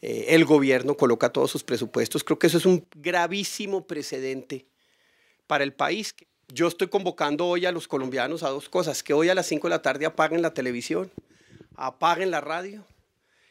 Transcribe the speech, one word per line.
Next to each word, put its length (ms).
Eh, 280
el 160
gobierno 520
coloca 340
todos 200
sus 120
presupuestos. 600
Creo 160
que 80
eso 100
es 80
un 200
gravísimo 920
precedente 800
para 160
el 100
país. 420
Yo 180
estoy 200
convocando 580
hoy 200
a 60
los 160
colombianos 560
a 60
dos 180
cosas, 360
que 100
hoy 160
a 60
las 120
cinco 200
de 80
la 60
tarde 240
apaguen 360
la 120
televisión, 580
apaguen 560
la 100
radio 420